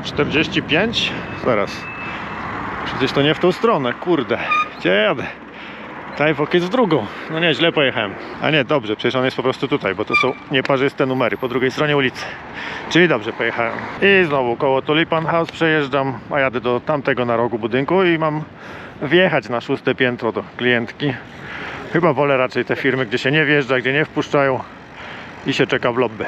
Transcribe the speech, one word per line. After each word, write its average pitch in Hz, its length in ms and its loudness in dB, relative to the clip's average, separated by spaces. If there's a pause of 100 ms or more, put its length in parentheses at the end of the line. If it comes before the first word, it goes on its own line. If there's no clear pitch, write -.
Czterdzieści 147 600 0
pięć? 170 480 0 (340)
Zaraz. 104 380 0 (1000)
Przecież - 260 -2
to 143 100 2
nie 147 120 4
w - 60 -2
tą 262 120 4
stronę, 156 420 2
kurde. 123 440 0 (420)
Gdzie - 100 0
jadę? - 340 2 (920)
Tai 151 160 4
Wok 143 200 -2
jest 175 120 4
w 185 40 -4
drugą. 180 360 2 (240)
No 160 100 -4
nie, 165 140 2
źle 160 180 2
pojechałem. 123 420 0 (280)
A 131 80 0
nie, 147 140 4
dobrze, 110 320 0
przecież 120 200 -2
on 127 100 2
jest 127 120 -2
po 127 60 -4
prostu 127 240 -2
tutaj, 120 280 0
bo 101 100 -2
to 120 100 -2
są - 180 2 (180)
nieparzyste 135 540 2
numery 127 320 0
po 131 100 -4
drugiej 123 240 0
stronie 147 260 0
ulicy. 131 280 0 (640)
Czyli 175 180 4
dobrze 117 260 0
pojechałem. 113 400 -2 (280)
I 190 240 6
znowu 135 300 2
koło 135 260 2
Tulipan 160 440 0
House 165 260 0
przejeżdżam, 139 680 0 (120)
a 151 80 0
jadę 127 220 0
do 123 240 2
tamtego 131 400 0
na 120 100 2
rogu 117 240 0
budynku 135 440 2
i 170 140 4
mam 151 260 0 (580)
wjechać 156 480 4
na 117 120 -2
szóste 135 340 0
piętro 123 360 0
do 98 120 -2 (140)
klientki. 123 560 0 (800)
Chyba 165 200 4
wolę 139 240 2
raczej 127 280 0
te 127 100 0
firmy, 131 300 0
gdzie 107 120 -4
się 131 140 0
nie 156 140 4
wjeżdża, 139 340 4
gdzie 127 140 0
nie 147 120 2
wpuszczają 139 540 2 (880)
i 139 60 0
się 131 140 2
czeka 127 240 2
w 117 60 -2
lobby. 107 300 0